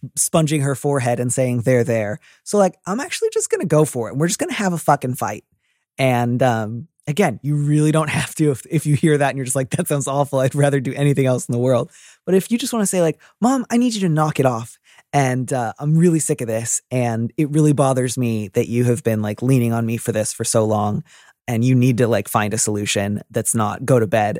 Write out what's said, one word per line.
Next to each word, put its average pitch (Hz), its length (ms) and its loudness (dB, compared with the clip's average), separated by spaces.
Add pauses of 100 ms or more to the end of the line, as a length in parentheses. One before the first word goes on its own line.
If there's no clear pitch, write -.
(160)
sponging 156 460 0
her 135 140 0
forehead 127 440 -2
and 123 140 -2
saying, 123 280 0
'There, 123 220 2
there.' 110 360 -2 (240)
So, - 160 0
like, 185 260 2
I'm 202 140 -4
actually 359 340 -4
just 440 160 -4
gonna 370 160 -2
go 151 200 4
for 117 240 -6
it. 95 80 -12
We're 160 100 0
just 214 120 -4
gonna 320 140 -4
have 196 200 -2
a 165 40 -4
fucking 135 380 0
fight." 107 280 -6 (540)
And, 123 460 2
um, 117 440 -2 (200)
again, 147 340 0
you 147 140 -2
really 151 360 2
don't 151 180 0
have 143 260 -6
to 151 160 2
if, 127 180 -6
if 156 160 -2
you 147 100 2
hear 151 220 4
that 139 120 2
and 131 80 -4
you're 135 80 -4
just 127 100 -4
like, 135 160 -2
"That - 160 -4
sounds 143 200 -2
awful. 139 320 0
I'd 131 140 2
rather 143 260 2
do 131 140 -4
anything 139 320 2
else 127 240 0
in 127 40 -2
the 120 60 0
world." 127 300 2 (360)
But 180 100 2
if 190 160 2
you 233 80 0
just 262 120 -4
wanna 220 140 0
say, 185 160 0
like, 160 180 0 (220)
"Mom, 247 300 2
I 233 60 0
need 240 180 0
you 208 60 -4
to 185 80 2
knock 151 300 0
it 131 60 2
off. 117 320 -4 (340)
And, 131 400 0
uh, 120 280 -2
I'm 151 180 2
really 165 220 4
sick 147 220 -2
of 117 60 -6
this. 113 440 -4
And 117 440 -2
it 151 140 0
really 151 240 4
bothers 131 420 0
me 113 340 -2
that - 180 0
you 120 160 0
have 120 200 2
been, 110 200 0
like, 107 180 -4
leaning 123 320 2
on 117 140 -2
me 117 100 -2
for - 140 -4
this 107 200 0
for - 120 -8
so 113 220 2
long. 104 380 0 (440)
And 117 180 0
you 127 80 4
need 127 240 4
to, 120 100 4
like, 107 220 0
find 104 240 0
a 110 60 -2
solution 104 720 -2
that's - 240 -2
not 107 300 -2
go 131 140 4
to 110 60 2
bed 104 340 0